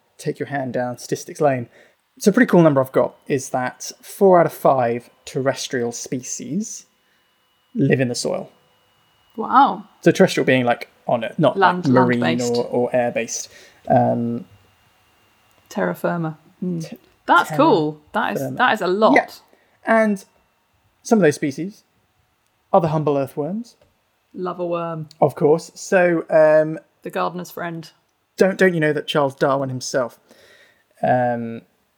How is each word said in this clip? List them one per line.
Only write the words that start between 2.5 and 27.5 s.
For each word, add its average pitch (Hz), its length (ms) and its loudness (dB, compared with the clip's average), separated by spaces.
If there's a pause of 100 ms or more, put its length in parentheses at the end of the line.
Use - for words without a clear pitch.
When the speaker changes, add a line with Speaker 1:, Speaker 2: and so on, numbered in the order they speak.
Speaker 1:
number 143 180 4
I've 131 120 -2
got - 240 0 (100)
is 139 240 -4
that - 400 -6 (120)
four 185 380 4
out 160 60 4
of 147 60 -6
five 120 580 0 (140)
terrestrial 127 680 -4
species 127 960 -10 (880)
live 139 260 2
in 131 80 0
the 120 60 -6
soil. - 360 -6 (840)
Speaker 2:
Wow. 220 480 2 (160)
Speaker 1:
So 170 120 4
terrestrial 180 320 2
being, 131 200 2
like, 120 240 -2 (180)
on 117 160 0
it, - 160 -6
not, 160 180 2
like, 180 180 4 (100)
Speaker 2:
Land, 147 80 -2
Speaker 1:
marine 123 280 4
Speaker 2:
land-based. 120 360 -2
Speaker 1:
or, 120 100 0
or 123 280 -4
air-based. 120 540 -4 (400)
Um, 120 580 0 (1200)
Speaker 2:
Terra 180 260 -4
firma. 170 440 -6 (240)
Mm. 170 260 -6
Speaker 1:
T-, - 100 -18 (280)
Speaker 2:
That's 330 240 2
Speaker 1:
terra 156 80 -2
Speaker 2:
cool. 160 420 2 (120)
That 220 240 -4
is, 143 60 -6
Speaker 1:
firma. 131 140 -6
Speaker 2:
that 254 180 2
is 208 60 -4
a 175 80 -4
lot. 214 260 4
Speaker 1:
Yeah. - 140 2 (580)
And 220 380 0 (800)
some 220 160 2
of 185 40 4
those 151 140 4
species 156 480 -8 (880)
are 190 80 6
the 165 80 2
humble 151 280 -2
earthworms. 151 600 -6 (580)
Speaker 2:
Love 180 260 -8
a 175 60 -4
worm. 170 420 -6 (120)
Speaker 1:
Of 143 160 2
course. 151 380 2
So, 175 560 0
um, 156 480 4 (240)
Speaker 2:
The 170 80 -12
gardener's 180 400 -6